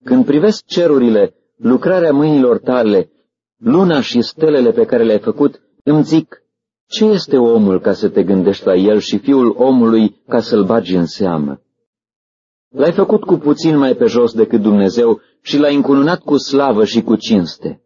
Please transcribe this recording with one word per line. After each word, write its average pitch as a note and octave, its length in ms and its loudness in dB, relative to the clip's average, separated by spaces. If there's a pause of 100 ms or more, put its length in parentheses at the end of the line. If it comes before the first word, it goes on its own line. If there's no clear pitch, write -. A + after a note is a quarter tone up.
Când B2+ 220 0
privesc D#3 400 -2
cerurile, B2 680 0 (240)
lucrarea D#3+ 540 0
mâinilor C#3 480 2
Tale, A2 520 -2 (500)
luna D#3 400 2
și A#2+ 200 -2
stelele C#3 500 0
pe A2+ 140 0
care A#2 180 0
le-ai A2 160 0
făcut, - 420 -4 (220)
îmi D3 200 0
zic, D3+ 400 -4 (440)
„Ce - 180 -2
este F#3+ 320 0
omul A2 420 2
ca G2+ 140 -2
să G2 160 -4
te G2 140 0
gândești F#2+ 420 -2
la F#2+ 100 2
el G#2 240 2
și - 180 -6
fiul B2 400 0
omului A2+ 720 2
ca A#2 120 -2
să-l G#2 260 0
bagi G2 300 -2
în F2 100 0
seamă?” D#2 560 -6 (1080)
L-ai D3+ 220 0
făcut G3 320 0
cu F3+ 120 0
puțin D3+ 420 0
mai C3 180 0
pe A#2+ 100 0
jos A2+ 280 0
decât A2 280 0
Dumnezeu G#2 600 0 (200)
și - 160 -4
l-ai D3 180 0
încununat C#3 440 0
cu C#3+ 180 -2
slavă C3 480 0
și A2+ 160 -2
cu A2 140 0
cinste. F2+ 720 -4